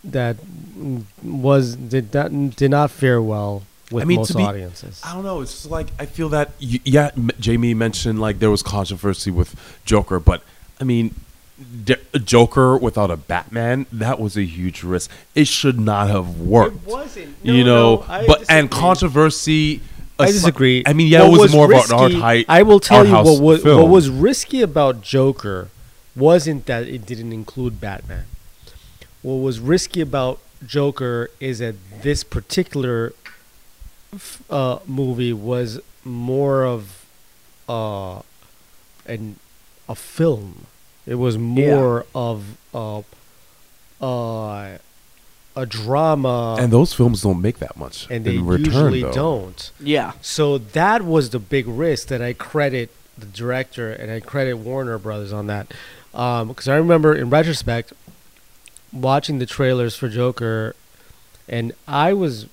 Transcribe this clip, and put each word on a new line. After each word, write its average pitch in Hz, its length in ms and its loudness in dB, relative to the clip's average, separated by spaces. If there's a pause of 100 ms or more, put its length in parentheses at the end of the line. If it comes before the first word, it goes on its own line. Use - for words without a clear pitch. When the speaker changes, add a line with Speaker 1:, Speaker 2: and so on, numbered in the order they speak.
Speaker 1:
that 120 320 -4 (840)
was, 127 540 0
did 123 380 -6
not, 143 420 -4
did 139 160 0
not 143 200 2
fare 123 300 0
well 104 420 -4 (280)
with 117 120 -4
Speaker 2:
I - 20 -4
mean, 175 140 2
Speaker 1:
most 110 100 -4
Speaker 2:
to - 80 -4
be 98 60 2
Speaker 1:
audiences. 95 600 -8
Speaker 2:
I 170 100 -14
don't 185 120 -12
know. 180 160 -8
It's 123 100 -12
just - 180 -18
like, 160 180 -6 (120)
I 143 60 -10
feel 160 240 -8
that 147 220 -2 (100)
y-, 123 240 -4
yeah, 143 320 4
M-, 117 140 -2 (100)
Jamie 117 320 0
mentioned, 110 480 -2
like, 107 180 -4
there 110 120 2
was 101 120 0
controversy 98 680 -4
with 87 220 -2 (300)
Joker, 101 380 0
but 85 220 6 (360)
I 135 60 -6
mean, 117 280 0 (680)
D-, 127 120 2 (280)
Joker 127 540 4
without 107 340 -2
a 80 60 -4
Batman, 117 760 -6
that 110 280 -4
was 104 180 -6
a 101 60 -2
huge 90 400 -8
risk. 90 280 -6 (240)
It 151 120 4
should 127 320 0
not 104 280 0
have 87 320 -2
worked. 107 380 4
Speaker 1:
It 170 100 -16
wasn't. 220 560 -12
Speaker 2:
You 123 200 4
Speaker 1:
No, - 0 -
Speaker 2:
know, 117 340 6
Speaker 1:
no, - 100 -8
I 190 200 -2
Speaker 2:
but, 151 200 4
and 156 220 4
Speaker 1:
disagree. - 100 -6
Speaker 2:
controversy 156 1000 2 (380)
Speaker 1:
I - 60 4
Speaker 2:
asi-, 202 80 4
Speaker 1:
disagree. 135 520 2
Speaker 2:
I 147 80 4
mean, 160 140 4
yeah, 160 160 10
Speaker 1:
What 147 40 10
Speaker 2:
it 165 40 10
was 170 100 10
Speaker 1:
was 147 120 8
Speaker 2:
more 147 120 10
of 202 60 6
an 117 240 6
art 127 160 6
Speaker 1:
risky, 113 100 0
Speaker 2:
hei-, 117 260 2
Speaker 1:
I 165 160 8
will 208 160 8
tell - 260 8
you 208 100 6
Speaker 2:
art - 100 6
Speaker 1:
what 160 60 10
Speaker 2:
house 143 80 6
Speaker 1:
was, 156 200 6
what - 40 -4
Speaker 2:
film. 156 280 8
Speaker 1:
was 165 180 6
risky 233 520 0
about 143 400 0
Joker 131 680 -2 (460)
wasn't 151 520 2
that 120 200 -4
it 120 200 -12
didn't 117 260 -12
include 113 480 -8
Batman. 98 440 -10 (1000)
What 131 120 -6
was 131 240 -4
risky 170 400 -2
about 131 400 -4 (260)
Joker 127 640 -4 (120)
is 131 180 -8
that 113 160 -8 (280)
this 143 200 -2
particular 123 880 -6 (1000)
f-, - 360 -20
uh, 131 380 -4
movie 127 460 -4
was 120 480 -6 (240)
more 131 600 -2
of, 107 400 -8 (600)
uh, 104 540 -8 (840)
an, 107 300 -12 (540)
a 139 60 -10
film. 110 720 -6 (380)
It 120 100 -8
was 123 200 -2
Speaker 3:
Yeah. 110 60 -6
Speaker 1:
more 127 640 0 (100)
of, 107 420 -8 (160)
uh, 107 280 -10 (1000)
uh, 110 760 -8 (800)
a 131 100 -6
drama. 123 920 -2
Speaker 2:
And 120 120 2
those 131 220 4
films 120 300 0
don't 92 180 0
make 104 180 -4
that - 160 -12
much - 340 -16
Speaker 1:
And 117 140 -8
they 95 140 -2
Speaker 2:
in 87 80 -4
return, 90 200 0
Speaker 1:
usually 139 360 2
Speaker 2:
though. 65 100 -6
Speaker 1:
don't. 123 680 -6
Speaker 3:
Yeah. 143 420 -4
Speaker 1:
So 143 380 -2
that 185 440 -2
was 156 280 0
the 123 80 -6
big 113 280 -4
risk 135 400 -4
that 123 140 -6
I 123 120 -6
credit 131 580 -6 (260)
the 107 80 -20
director 120 680 -8
and 110 200 -14
I 113 100 -10
credit 135 320 -6
Warner 120 440 -8
Brothers 104 360 -10
on 104 140 -8
that. 104 260 -8 (400)
Um, 120 400 -6
'cause - 140 -10
I 135 80 0
remember 160 380 4
in 131 160 -4
retrospect 139 640 -2 (1000)
watching 135 480 -2
the 123 60 -4
trailers 127 500 -2
for 127 140 -8
Joker, 113 640 -4 (720)
and 117 260 -6 (140)
I 151 260 0
was 139 400 -4